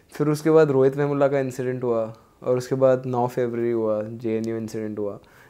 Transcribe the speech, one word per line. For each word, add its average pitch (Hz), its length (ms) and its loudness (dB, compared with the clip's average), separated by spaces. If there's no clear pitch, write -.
फिर 151 140 -2
उसके 151 220 0
बाद 156 220 6
रोहित 135 260 4
वेमुला 143 300 2
का 139 120 2
इंसिडेंट 127 440 -4
हुआ, 117 320 -2
और 127 140 0
उसके 123 180 -4
बाद 131 300 4
नौ 123 220 -2
फरवरी 120 440 -2
हुआ, 107 320 -2
जेएनयू 113 540 -4
इंसिडेंट 107 420 -8
हुआ, 101 200 -6